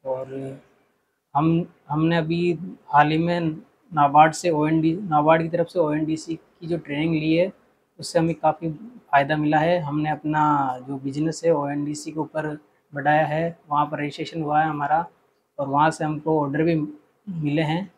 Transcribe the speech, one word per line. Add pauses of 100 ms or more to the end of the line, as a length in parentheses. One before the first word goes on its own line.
और (760)
हम, (220)
हमने
अभी (300)
हाल
ही
में (380)
नाबार्ड
से
ओएनडी,
नाबार्ड
की
तरफ
से
ओएनडीसी
की
जो
training
ली
है, (480)
उससे
हमें
काफ़ी
फ़ायदा
मिला
है।
हमने
अपना (100)
जो
business
है
ओएनडीसी
के
ऊपर (360)
बढ़ाया
है, (120)
वहाँ
पर
registration
हुआ
है
हमारा (520)
और
वहाँ
से
हमको
order
भी (540)
मिले
हैं।